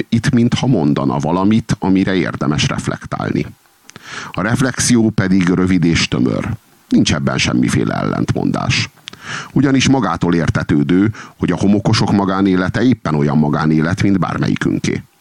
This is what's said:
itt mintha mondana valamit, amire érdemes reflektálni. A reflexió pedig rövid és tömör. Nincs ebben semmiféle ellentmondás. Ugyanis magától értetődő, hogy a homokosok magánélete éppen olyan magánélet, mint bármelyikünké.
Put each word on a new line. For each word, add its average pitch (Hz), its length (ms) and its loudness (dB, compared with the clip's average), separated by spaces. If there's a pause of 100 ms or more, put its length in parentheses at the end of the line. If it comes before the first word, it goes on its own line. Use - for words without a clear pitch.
itt 110 220 0
mintha 120 360 2
mondana 71 520 0
valamit, 95 600 0
amire 95 360 0
érdemes 69 520 -2
reflektálni. - 800 -4 (840)
A - 100 -6
reflexió 117 680 2
pedig 92 380 2
rövid 92 360 2
és 82 240 2
tömör. 60 400 -2 (400)
Nincs - 260 2
ebben 65 240 -2
semmiféle 60 560 0
ellentmondás. 50 960 -2 (640)
Ugyanis 135 360 2
magától 87 460 2
értetődő, 80 800 2 (220)
hogy 85 140 -2
a 87 60 0
homokosok 104 560 2
magánélete 95 720 2
éppen 113 320 0
olyan 73 240 2
magánélet, 78 640 0
mint 101 160 2
bármelyikünké. - 840 -2 (180)